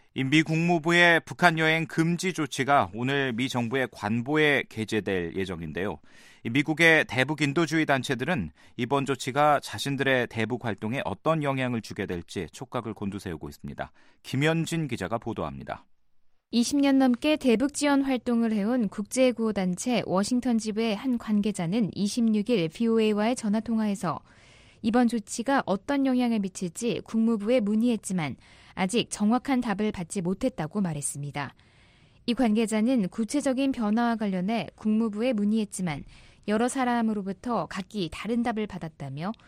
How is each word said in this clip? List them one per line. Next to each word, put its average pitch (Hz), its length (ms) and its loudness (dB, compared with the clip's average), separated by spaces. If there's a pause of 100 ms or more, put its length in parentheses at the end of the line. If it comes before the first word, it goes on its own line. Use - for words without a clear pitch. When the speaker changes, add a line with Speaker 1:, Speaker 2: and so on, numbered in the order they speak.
(160)
Speaker 1:
미 135 280 4
국무부의 170 840 4
북한 160 340 2
여행 160 260 2
금지 170 480 0
조치가 139 600 0
오늘 131 380 -2
미 123 160 -2
정부의 123 440 -2
관보에 131 760 2
게재될 98 680 -2
예정인데요. 87 640 -4 (440)
미국의 147 600 4
대북 139 360 -2
인도주의 151 440 0
단체들은 131 680 -2 (260)
이번 135 280 0
조치가 139 560 2
자신들의 131 640 0
대북 113 380 -2
활동에 110 400 -4
어떤 151 380 -2
영향을 127 380 -2
주게 - 240 -6
될지 87 460 -6
촉각을 - 420 -8
곤두세우고 95 560 -8
있습니다. 69 420 -10 (320)
김현진 160 640 0
기자가 107 300 -4
보도합니다. 82 680 -8 (640)
Speaker 2:
이십 240 280 2
년 277 180 4
넘게 269 380 4
대북 269 380 2
지원 285 280 2
활동을 240 520 0
해온 214 360 0
국제구호단체 220 1160 0
워싱턴 233 520 0
지부의 220 380 -2
한 247 220 -2
관계자는 208 760 0
이십육 214 560 0
일 170 200 2
비오에이와의 220 640 2
전화 214 240 0
통화에서 214 600 -2 (640)
이번 233 260 4
조치가 240 580 0
어떤 269 400 0
영향을 247 340 2
미칠지 196 640 -4
국무부에 226 560 2
문의했지만 208 800 0 (360)
아직 185 360 0
정확한 247 500 2
답을 214 320 -2
받지 185 300 -6
못했다고 190 580 -2
말했습니다. 143 760 -4 (720)
이 240 60 2
관계자는 220 760 2
구체적인 269 640 -2
변화와 233 420 0
관련해 202 600 -2
국무부에 214 580 0
문의했지만 202 720 -2 (420)
여러 220 220 2
사람으로부터 220 960 -2
각기 190 440 -6
다른 233 320 -2
답을 214 260 -2
받았다며 160 640 -8 (140)